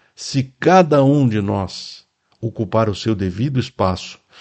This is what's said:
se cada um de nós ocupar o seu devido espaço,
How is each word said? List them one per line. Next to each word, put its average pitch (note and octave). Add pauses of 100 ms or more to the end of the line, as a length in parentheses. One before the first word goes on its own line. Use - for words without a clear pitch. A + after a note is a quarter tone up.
(140)
se -
cada D#3+
um C#3
de G#2+
nós G2 (360)
ocupar A2
o G2
seu A2+
devido G#2
espaço, - (220)